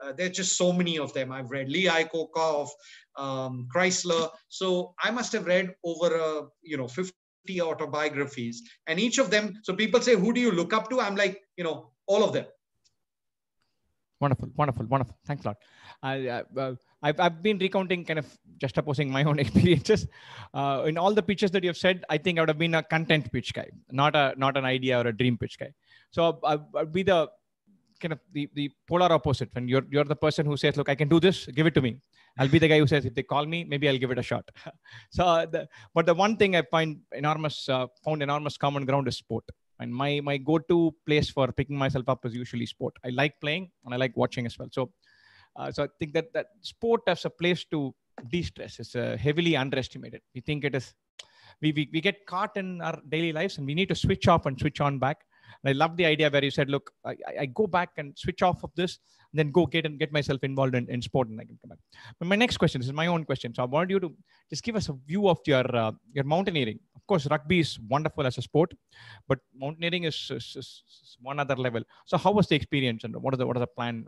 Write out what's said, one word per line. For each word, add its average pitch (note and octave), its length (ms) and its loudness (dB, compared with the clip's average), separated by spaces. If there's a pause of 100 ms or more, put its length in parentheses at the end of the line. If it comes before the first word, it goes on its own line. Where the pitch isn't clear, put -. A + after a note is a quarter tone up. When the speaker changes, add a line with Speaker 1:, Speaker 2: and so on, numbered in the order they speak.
Speaker 1:
uh, C#3 100 -10
there E3+ 140 -4
are F3+ 40 -6
just F#3 260 -2
so F3+ 160 4
many F3 260 0
of C3+ 160 -6
them. C3 160 -4
I've C3 220 -10
read C3+ 160 -6
Lee F3 180 0
Iacocca E3 500 0
of, D#3 340 0 (460)
um, C3 560 -6
Chrysler. F3 580 0 (180)
So F3+ 520 -4
I G3 120 -2
must A#3 200 -6
have G3+ 140 -4
read F3+ 280 0 (100)
over, E3 360 0
uh, D#3 220 -2 (200)
you D#3 140 -8
know, C3 120 -6
fifty F#3 720 -8
autobiographies, D3 1040 -4 (240)
and D#3+ 120 -4
each A#3 200 0
of A#3 120 2
them. G#3 340 0
So F#3 100 -4
people A3 260 2
say, A#3 140 4
"Who G#3 180 4
do B3 80 0
you A#3+ 120 4
look E3+ 200 0
up A3 180 0
to?" B3+ 100 0
I'm G3+ 160 -2
like, G3 260 0 (140)
you F3 80 -6
know, D3 260 -6 (160)
all G3+ 180 4
of D3+ 80 0
them. C3+ 140 -2 (1700)
Speaker 2:
Wonderful, C#3 340 0
wonderful, C3 320 -2
wonderful. B2+ 300 -2 (100)
Thanks C#3+ 180 -8
a - 40 -4
lot. G#2 80 -4 (480)
I, C3+ 240 -4
uh, A#2 140 -4 (140)
uh, C3 180 -4 (280)
I've, D3+ 160 0
I've E3+ 240 2
been G#3+ 160 2
recounting, F#3 460 0
kind D#3 160 -2
of - 180 -10 (200)
juxtaposing C#3+ 500 -2
my C3+ 160 2
own D3+ 140 4
<laughs> C#3 60 2
experiences. F3 600 4 (480)
Uh, C#3 320 -2
in D#3 100 0
all F#3 160 4
the G#3 100 2
pitches G3 280 0
that F3+ 140 0
you F3+ 40 0
have E3 80 -2
said, F#3 320 2
I D#3 100 2
think E3+ 200 0
I E3 40 6
would D#3+ 60 2
have D3+ 100 0
been E3 180 2
a D#3+ 80 2
content D#3+ 480 2
pitch B2 200 -4
guy, - 160 -8 (220)
not C#3+ 240 4
a, C#3+ 220 4
not C3+ 200 2
an C3+ 80 0
idea B2+ 360 2
or A#2+ 80 2
a A#2 40 0
dream A#2+ 240 2
pitch - 220 -8
guy. B2+ 140 -12 (400)
So E3 320 2
I, D3+ 140 2 (180)
I'd D#3 160 -2
be F#3 100 0
the F3 260 4 (720)
kind E3 120 -4
of C#3 80 -8 (120)
the, C#3+ 220 -6
the C#3+ 160 -4 (160)
polar F3 260 4
opposite. C#3 400 0
When B2 140 -6
you're, B2+ 240 2
you're C#3+ 140 2
the C#3+ 100 -2
person D3+ 320 0
who D3 100 0
says, C#3+ 200 0
"Look, C#3+ 120 -2
I C#3+ 60 2
can C#3+ 140 0
do E3 100 6
this, E3+ 280 2
give C#3+ 200 2
it E3 80 2
to C#3+ 80 6
me." B2 160 -2 (400)
I'll C3+ 100 4
be D3 100 6
the D#3+ 100 6
guy D#3 100 8
who D3+ 80 6
says, C#3+ 180 2
"If A#2 100 -4
they C3 100 -2
call C#3+ 200 -2
me, E3 200 -4
maybe C#3+ 240 0
I'll C3+ 100 2
give B2 140 -2
it B2 60 -2
a B2 40 0
shot." - 260 -6 (160)
<laughs> - 460 -20
So, F3 160 2
uh, E3 200 4
the, D#3+ 220 -6 (260)
but E3 120 4
the F3 80 6
one G3+ 220 4
thing F#3+ 200 4
I E3 60 4
find D#3+ 380 -2 (120)
enormous, D3+ 560 -2
uh, B2+ 200 0 (160)
found D#3 180 -2
enormous C#3+ 340 -4
common C#3+ 300 -2
ground C3+ 220 0
is A2+ 80 -4
sport. - 280 -8 (360)
And A#2+ 120 -8
my, C#3+ 280 -2
my C#3+ 160 -2
go-to D#3+ 580 2 (120)
place D3+ 220 2
for C3 220 0
picking C#3+ 260 -4
myself C3+ 320 0
up C3 160 0
is A2+ 100 -6
usually A#2+ 320 -6
sport. - 280 -8 (100)
I B2+ 40 -8
like C3+ 320 -2
playing E3+ 300 -6 (140)
and B2 80 -12
I B2 40 -4
like B2+ 200 -2
watching B2 300 -2
as A2+ 100 -10
well. B2+ 140 -14
So, - 220 -6 (640)
uh, C#3 160 -8
so C#3+ 120 -4
I C#3 40 -4 (100)
think D#3 160 -8
that, D#3+ 200 -2
that D3+ 120 -4 (140)
sport A#3 480 -2
as F3 160 0
a D#3 60 -6
place F3 420 -2
to C#3 200 -2 (380)
de-stress - 480 -6
is, - 160 -14
uh, A#2 260 -4
heavily D3+ 360 2
underestimated. C3 640 -4 (140)
We B2+ 60 -12
think D3 240 -4
it C#3 120 -2
is, - 180 -6 (680)
we, D#3 120 2
we, D3 200 -2
we D#3+ 80 -2
get G3 260 -2
caught G#3 300 -4
in F#3 240 -8
our E3 280 -6
daily D#3+ 240 -2
lives, E3+ 260 -4
and C#3 80 -6
we C#3 80 -4
need F#3 140 0
to E3+ 80 -2
switch - 320 0
off E3+ 180 4
and C3+ 120 -4
switch - 220 -2
on C#3 200 -2
back. C3 220 -2 (400)
And C#3 80 2
I - 20 4
love D#3+ 240 2
the F3 100 4
idea D3+ 240 4
where C#3 140 2
you C#3 60 0
said, C#3 200 0
"Look, C#3 200 -4 (140)
I, B2 60 -8
I, - 300 -10
I C#3+ 60 -2
go C3+ 200 -2
back F3 300 0
and D3 220 -12
switch - 240 -6
off F3+ 220 2
of - 120 -10
this, F3 220 -2 (320)
and D3 80 -2
then D3+ 120 2
go E3 160 6
get D#3+ 200 0
and D3 120 -8
get D3+ 140 -2
myself D3 300 0
involved C3+ 320 0
in, A#2+ 140 -2
in B2 140 -4
sport, B2+ 260 0
and A2 120 -12
I A#2 40 -14
can A#2 180 -20
come A#2+ 80 -20
back." E2 80 -20 (400)
But E3+ 100 -4
my G3+ 80 4
next A3+ 200 2
question, D3+ 240 2
this B2 80 -4
is C#3 40 -4
my D#3 140 0
own E3+ 180 0
question. B2+ 300 -4
So B2+ 80 -2
I B2 40 0
want D#3 240 0
you G3 100 2
to F3 120 -4 (380)
just D#3+ 120 -8
give A#3 140 -4
us F#3+ 120 -2
a D3 60 -4 (120)
view G3 220 2
of E3 180 6
your, C3 180 4 (100)
uh, A2 180 2 (200)
your C#3 120 -2
mountaineering. D3+ 540 0 (160)
Of - 120 -20
course, D#3+ 200 2
rugby D3+ 340 2
is - 180 -2 (100)
wonderful D3 380 0
as B2+ 120 -2
a B2 40 -2
sport, - 320 2 (520)
but C3 120 2 (180)
mountaineering E3+ 480 -4
is, D#3 120 -2 (140)
is, C3 260 -10
is, - 260 -16 (200)
is - 180 -20
one C3+ 200 -4
other C#3 160 0
level. A#2+ 260 0 (240)
So - 100 2
how F#3 160 4
was G#3 140 4
the - 80 2
experience, C3 500 0
and A#2 120 -8
what C3 180 -2
is B2+ 40 0
the, B2+ 80 0
what B2 100 0
is B2 40 -2
the B2 60 -2
plan? A#2 420 -8